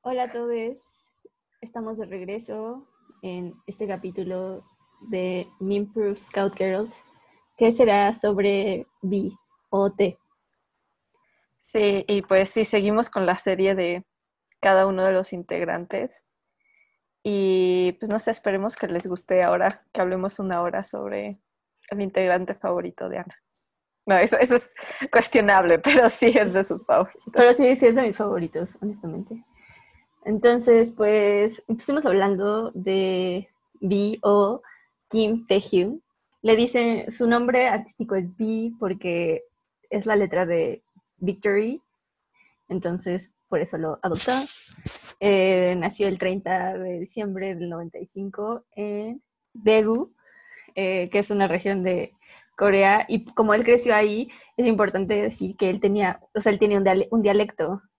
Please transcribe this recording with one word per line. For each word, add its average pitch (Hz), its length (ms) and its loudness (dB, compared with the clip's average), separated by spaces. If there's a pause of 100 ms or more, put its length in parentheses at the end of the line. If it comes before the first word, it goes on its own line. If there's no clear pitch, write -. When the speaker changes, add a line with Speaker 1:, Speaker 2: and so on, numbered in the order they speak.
Speaker 1:
Hola 254 220 -4
a 240 60 -14
todos. 240 460 -6 (800)
Estamos 226 380 -12
de 220 80 -10
regreso 220 800 -12 (360)
en 180 320 -10 (100)
este 202 220 -10
capítulo 185 760 -10 (460)
de 185 380 -4 (120)
Minproof 202 600 -4
Scout 196 360 -4
Girls, 190 480 -4 (540)
que 233 140 4
será 214 420 4
sobre 202 720 0 (160)
B 196 300 -4 (400)
o 196 200 2
T. 196 280 -2 (1400)
Speaker 2:
Sí, 202 460 0
y 202 140 0
pues 190 300 2
sí, 220 120 0
seguimos 214 460 0
con 190 160 -2
la 180 140 0
serie 190 340 0
de 180 320 -4 (540)
cada 190 260 4
uno 190 180 -2
de 190 100 2
los 185 200 -2
integrantes. 175 880 -8 (1000)
Y, 185 680 0
pues, 214 140 -12
no 214 120 -2
sé, 220 100 -2
esperemos 202 460 -4
que - 100 -6
les 175 220 -6
guste 185 340 0
ahora 180 400 0 (100)
que 208 100 -4
hablemos 185 360 -4
una 185 240 -4
hora 175 220 -4
sobre 202 560 -10 (500)
el 202 120 -8
integrante 185 520 -2
favorito 180 560 -6
de - 80 -8
Ana. 180 180 -14 (720)
No, 190 100 6
eso, 214 220 4
eso 247 160 4
es - 120 0 (440)
cuestionable, 202 680 4
<laughs> - 0 -
pero 269 300 6
sí 233 260 4
es 202 180 2
de 190 100 0
sus 180 200 -6
favoritos. - 480 0
Speaker 1:
Pero 240 220 8
sí, 254 220 6
sí 262 100 2
es 233 80 8
de 262 80 2
mis 214 160 -2
favoritos, 180 640 -4
honestamente. 202 640 -12 (800)
Entonces, 233 720 4
pues, 208 680 2
empecemos 277 400 -2
hablando 202 640 0
de 185 760 -2 (320)
B 202 440 0
o 202 400 2 (440)
Kim 220 380 0
Taehyung. 202 560 0 (400)
Le 220 140 4
dicen, 233 560 0
su 240 160 -2
nombre 247 400 2
artístico 226 480 -4
es 180 200 -4
B 220 440 -4
porque 170 640 -4 (480)
es 208 160 -4
la 214 80 2
letra 185 320 0
de 165 340 -2 (360)
Victory, 202 640 -2 (880)
entonces 180 600 -6 (180)
por 165 120 0
eso 170 160 -6
lo 160 240 -6
adoptó. 185 300 -4 (880)
Eh, 185 580 2
nació 196 300 -4
el 190 100 -4
treinta 185 580 -4
de 180 260 -8
diciembre 196 520 -8
del 170 160 -8
noventa 170 300 -12
y - 80 -14
cinco 208 580 -10 (100)
en 208 460 -10 (320)
Daegu, 220 580 2 (600)
eh, 185 380 -2
que 202 80 2
es 202 100 -4
una 196 180 0
región 185 360 -2
de 180 320 -4 (420)
Corea, 196 500 4
y 226 180 -4
como 214 300 2
él 226 80 0
creció 240 320 4
ahí, 214 340 0 (260)
es 247 120 0
importante 202 520 0
decir 202 380 -6
que 190 140 0
él 196 80 -4
tenía, 202 400 0 (160)
o 214 60 -2
sea, 214 100 2
él 202 80 -2
tenía 208 180 2
un 196 60 2
diale-, 190 260 2
un 226 140 0
dialecto. 196 580 0 (180)